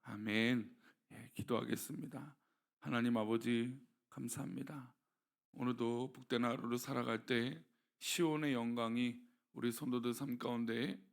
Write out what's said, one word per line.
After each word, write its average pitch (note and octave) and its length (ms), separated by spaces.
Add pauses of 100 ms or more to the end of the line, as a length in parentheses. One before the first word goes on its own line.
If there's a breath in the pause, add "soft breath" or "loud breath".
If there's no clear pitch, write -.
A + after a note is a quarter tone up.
아멘. A2 640 (420 loud breath)
예, A#2 220
기도하겠습니다. - 1000 (440)
하나님 A#2+ 360
아버지, A#2 600 (320)
감사합니다. - 840 (640)
오늘도 A#2+ 580
복된 B2 320
하루를 A#2+ 340
살아갈 A#2+ 480
때 B2+ 340 (380)
시온의 D#3 560
영광이 A#2+ 600 (380 loud breath)
우리 A#2+ 180
성도들 B2 420
삶 B2 240
가운데 A#2+ 640 (120)